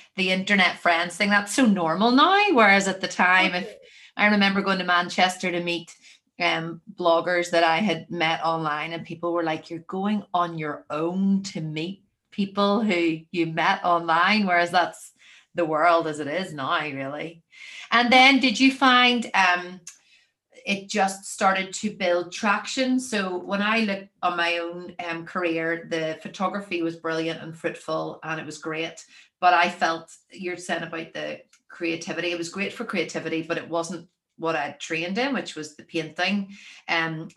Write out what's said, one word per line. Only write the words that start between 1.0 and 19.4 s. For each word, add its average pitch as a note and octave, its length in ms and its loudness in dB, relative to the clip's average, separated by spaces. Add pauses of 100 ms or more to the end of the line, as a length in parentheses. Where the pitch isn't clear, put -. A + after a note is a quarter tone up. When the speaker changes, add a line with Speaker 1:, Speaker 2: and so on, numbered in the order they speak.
Speaker 1:
thing, G#3 140 0
that's G3+ 260 2
so C4+ 100 6
normal F#3 460 4
now. E4 280 6 (120)
Whereas G3 360 6
at F#3 140 -4
the - 60 -4
time, F#3 480 4
if F3+ 100 -4
Speaker 2:
Okay. - 100 -14 (420)
Speaker 1:
I G#3 100 4
remember G3 340 4
going F#3+ 180 0
to F3+ 40 -4
Manchester F3+ 640 0
to F3 140 -2
meet, E3+ 320 -6 (460)
um, E3 400 -2 (140)
bloggers F3 560 2
that E3+ 120 6
I D#3+ 140 4
had E3 340 -2
met D#3+ 320 0
online, D#3+ 480 -2
and E3 140 -8
people E3 280 -6
were E3+ 100 0
like, D#3+ 260 -4
"You're E3 100 -10
going G3 440 -4 (100)
on F3 240 0
your D3+ 320 -8
own F#3+ 540 0
to F3 180 -8
meet D#3+ 420 -8 (280)
people G3+ 500 0
who E3+ 380 0 (120)
you E3+ 160 0
met E3+ 380 0
online," F3 600 2
whereas F3 260 2
that's - 420 0 (420)
the F3 100 0
world D#3+ 420 4
as D3+ 120 -4
it C#3+ 80 -6
is E3 260 -6
now, D3+ 280 -2
really. D3 640 -8 (480)
And A#3+ 200 4
then C4 280 8
did A3+ 200 2
you C4 140 8
find, B3 600 4
um, F3+ 460 2 (840)